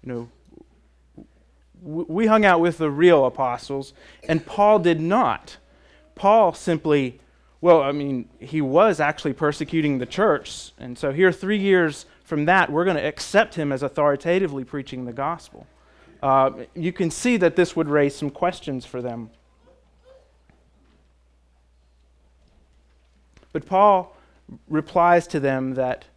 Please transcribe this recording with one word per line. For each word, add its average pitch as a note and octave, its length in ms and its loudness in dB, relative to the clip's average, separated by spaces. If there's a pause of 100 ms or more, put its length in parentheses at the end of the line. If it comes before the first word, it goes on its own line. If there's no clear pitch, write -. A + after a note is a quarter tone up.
you B2+ 120 -14
know, A#2+ 160 -12 (1500)
w-, D#3+ 240 -8
we G#3 200 0
hung G#3+ 180 4
out F3 160 6
with E3+ 160 0
the D#3 120 0
real D3+ 360 6
apostles, C3+ 680 -6 (340)
and D#3+ 180 -2
Paul G#3 340 4
did E3 220 0
not. E3+ 560 -2 (580)
Paul G3+ 380 4
simply, D3+ 680 -2 (400)
well, E3 220 6
I C#3 100 -2
mean, C#3 380 -6 (100)
he D3+ 220 -6
was D#3 400 2
actually D3 320 -2
persecuting D3 640 -2
the B2 80 -6
church, - 720 -4
and B2 200 -16
so C#3+ 140 -4
here, F3 220 2
three G3 260 -4
years F3+ 460 0 (180)
from D3 220 -4
that, F3+ 260 2
we're D#3+ 140 -2
gonna E3+ 160 -2
accept - 540 -2
him D3 180 -4
as C3 100 -6
authoritatively D3 800 -2
preaching B2+ 400 -12
the B2 80 -12
gospel. D3 560 -10 (560)
Uh, C3+ 280 2 (220)
you E3+ 200 -6
can E3+ 180 -2
see B3 240 0
that F3 220 2
this F3 180 0
would D#3+ 140 -4
raise C#3+ 260 2
some D3 140 -6
questions D3 560 -6
for - 160 -12
them. A#2 280 -12 (4000)
But D#3 140 -8
Paul F#3+ 500 2 (540)
replies E3+ 580 2
to D#3 120 -6
them C3 340 -4
that B2+ 320 -6 (120)